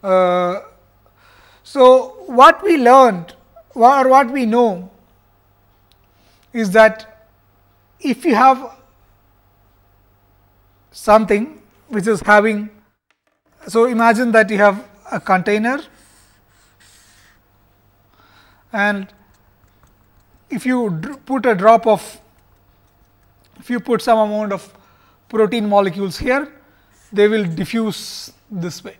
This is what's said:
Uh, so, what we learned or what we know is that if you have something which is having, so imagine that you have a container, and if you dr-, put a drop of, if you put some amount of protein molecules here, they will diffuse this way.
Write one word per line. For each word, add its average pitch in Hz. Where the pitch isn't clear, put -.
Uh, 180
so, 254
what 277
we 349
learned 240
or 262
what 262
we 262
know 214
is 226
that 220
if 262
you 302
have 254
something 214
which 208
is 220
having, 208
so 233
imagine 233
that 220
you 214
have 202
a 220
container, 214
and 202
if 240
you 247
dr-, 185
put 254
a 233
drop 226
of, -
if -
you 247
put 240
some 226
amount 208
of -
protein 214
molecules 196
here, 277
they 208
will 214
diffuse 185
this 180
way. -